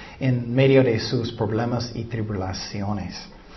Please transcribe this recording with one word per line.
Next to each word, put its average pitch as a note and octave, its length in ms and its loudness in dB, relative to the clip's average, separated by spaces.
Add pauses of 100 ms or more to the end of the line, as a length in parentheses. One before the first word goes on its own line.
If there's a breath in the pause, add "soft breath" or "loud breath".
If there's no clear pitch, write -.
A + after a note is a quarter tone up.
(180 loud breath)
en A#2+ 360 0
medio C3+ 280 8
de A2+ 180 4
sus A#2 320 -2
problemas A2+ 640 -2
y A2+ 100 -6
tribulaciones. G2 1200 -6 (280 loud breath)